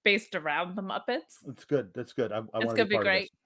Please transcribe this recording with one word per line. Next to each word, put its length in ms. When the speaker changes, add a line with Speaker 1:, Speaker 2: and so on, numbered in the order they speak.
Speaker 1:
based 300
around 420
the 60
Muppets. 640
Speaker 2:
That's 200
good. 280
That's 200
good. 180
I, 60
I 20
Speaker 1:
It's 140
Speaker 2:
wanna 140
Speaker 1:
gonna 180
be 40
Speaker 2:
be 60
part 100
Speaker 1:
great. 120
Speaker 2:
of 120
this. 20